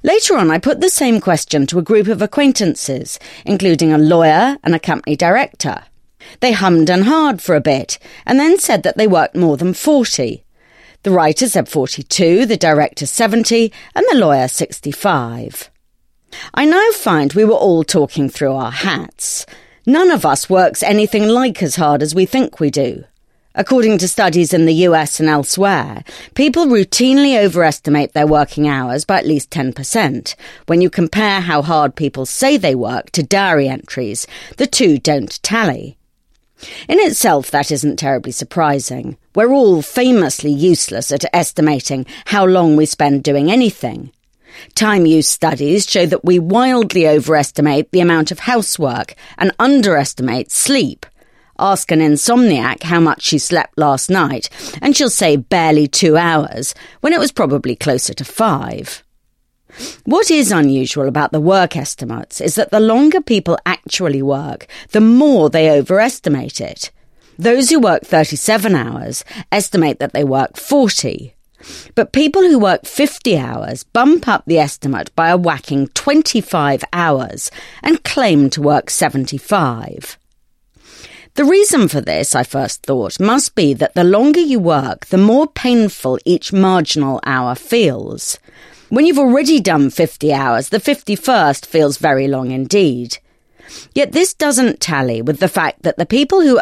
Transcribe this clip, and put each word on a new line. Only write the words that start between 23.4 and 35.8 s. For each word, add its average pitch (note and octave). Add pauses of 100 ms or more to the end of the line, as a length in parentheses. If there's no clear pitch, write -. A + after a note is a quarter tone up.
According A3
to F3
studies F3
in E3
the E3 (140)
U E3+
S D3+
and D#3+
elsewhere, D#3 (300)
people D4+
routinely C4
overestimate D#3+
their D3+
working D3+
hours C3
by F#3+
at -
least D3
ten C3
percent. C#3 (300)
When E3+
you F3+
compare G3
how E3
hard D3+
people C3+
say C4+
they F3+
work A#2+
to E3+
diary E3+
entries, B2+ (300)
the C#4+
two E3
don't C#3+
tally. F3 (880)